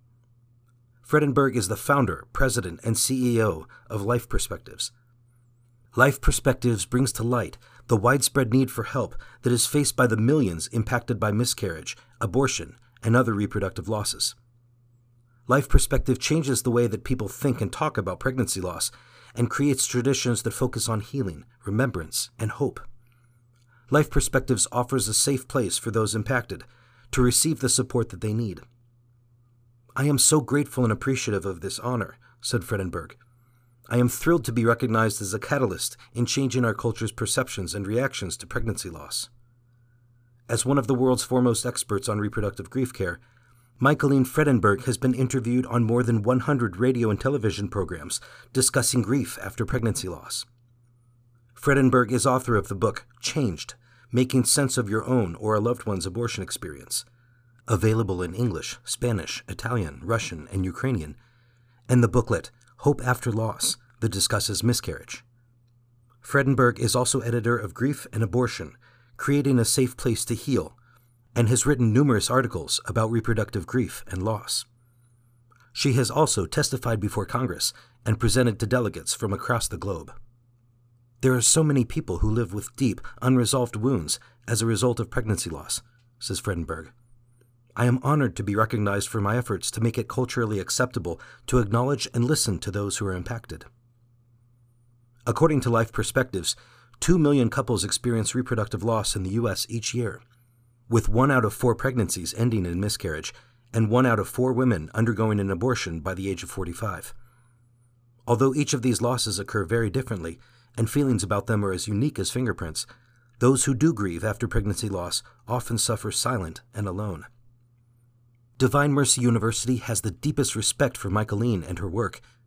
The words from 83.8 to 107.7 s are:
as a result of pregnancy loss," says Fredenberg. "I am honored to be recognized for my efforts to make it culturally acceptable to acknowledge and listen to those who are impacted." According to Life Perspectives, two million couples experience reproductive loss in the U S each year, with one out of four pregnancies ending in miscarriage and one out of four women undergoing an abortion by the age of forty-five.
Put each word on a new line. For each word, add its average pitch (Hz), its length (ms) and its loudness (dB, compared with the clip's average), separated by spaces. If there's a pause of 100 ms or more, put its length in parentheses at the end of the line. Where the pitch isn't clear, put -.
as 113 160 0
a - 20 2
result 113 340 2
of 113 120 -6
pregnancy 107 360 -2
loss," - 360 -8 (340)
says - 240 -6
Fredenberg. 82 500 -6 (840)
"I 117 100 2
am 123 160 4
honored 139 360 2
to 113 60 -4
be 101 120 -2
recognized 104 520 0
for 110 140 -4
my 101 160 0
efforts 110 340 -4
to 107 100 -6
make 117 180 0
it 110 100 -6
culturally 117 480 -2
acceptable 90 640 -4 (240)
to 127 140 2
acknowledge 120 560 0
and 117 100 2
listen 123 320 0
to - 140 -8
those 101 260 -4
who 104 80 -4
are 95 80 -2
impacted." 90 520 -10 (1600)
According 147 340 4
to 123 80 -2
Life 113 220 2
Perspectives, 101 640 -2 (440)
two 175 200 4
million 143 320 4
couples - 320 -2
experience 113 500 -2
reproductive 117 480 -2
loss 110 340 0
in 98 60 -4
the 92 120 -4
U 117 140 0
S - 220 -4
each 117 240 -6
year, 117 260 -4 (720)
with 113 200 4
one 123 200 6
out 127 140 4
of 104 100 0
four 120 220 2
pregnancies 101 600 -2
ending 113 300 0
in 87 140 -6
miscarriage 92 540 -6 (400)
and 110 160 4
one 123 160 6
out 113 140 4
of 92 100 -4
four 127 240 0
women 113 400 2
undergoing 110 440 2
an 98 140 0
abortion 92 480 0
by 92 140 -4
the 95 160 -4
age 90 140 -4
of 90 60 -12
forty-five. 90 640 -6 (1120)